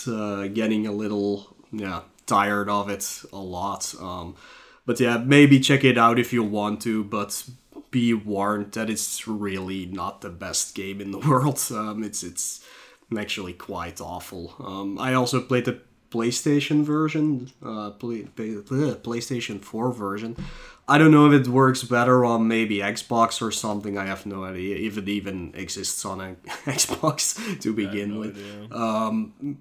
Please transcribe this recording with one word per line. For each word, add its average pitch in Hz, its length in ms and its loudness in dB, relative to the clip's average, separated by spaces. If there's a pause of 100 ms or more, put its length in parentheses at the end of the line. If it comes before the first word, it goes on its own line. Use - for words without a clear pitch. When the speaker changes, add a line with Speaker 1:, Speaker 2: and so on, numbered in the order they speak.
Speaker 1:
uh, 104 400 -4
getting 107 400 0
a 104 40 -4
little, 101 640 -2 (160)
yeah, 95 300 -8 (240)
tired 104 440 2
of 101 200 0
it - 340 -8 (100)
a 95 60 -14
lot. 95 600 -6
Um, 90 360 -10 (500)
but 120 140 0
yeah, 120 180 2
maybe 139 420 10
check 135 240 4
it 127 140 6
out 117 220 6
if 117 140 0
you 117 100 2
want 104 380 -2
to, 110 220 -2
but 101 400 -6 (480)
be 117 220 2
warned 101 600 -2
that 110 160 -4
it's - 380 -6
really 95 580 -4
not 92 360 -8
the 104 80 -10
best 87 460 -6
game 98 260 -8
in 98 100 -8
the 98 80 -8
<laughs> 139 100 0
world. 139 320 2 (100)
Um, 107 320 -6
it's, 104 200 -8
it's - 420 -10 (520)
actually 98 360 -8
quite 87 480 -10
awful. 87 580 -12
Um, 98 400 -8
I 127 140 -2
also 127 280 2
played 123 240 0
the 123 140 -4 (300)
PlayStation 143 720 2
version, 151 680 0 (140)
uh, 107 260 -8
play, 113 320 -8
play, 110 320 -10
the 127 460 -2
PlayStation 117 600 -6
four 120 320 -4
version. 107 420 -6 (520)
I 139 100 6
don't 156 140 10
know 147 200 10
if 143 100 8
it 123 60 0
works 127 360 4
better 123 420 6
on 113 240 4
maybe 110 300 2
Xbox 113 640 0
or 113 100 -2
something. 104 460 -4
I 98 80 -4
have 98 200 -8
no 98 180 -8
idea 92 320 -6
if 104 220 -4
it 98 100 -6
even 95 480 -4
exists 95 480 -8
on 95 160 -6
a 92 160 -10
<laughs> - 100 -20 (200)
Xbox - 680 -2 (260)
to 113 80 -4
Speaker 2:
I - 0 -
have 110 60 -2
Speaker 1:
begin 104 400 -4
Speaker 2:
no 107 40 -6
Speaker 1:
with. 107 180 -8
Speaker 2:
idea. 104 400 -14
Speaker 1:
Um, 110 840 -4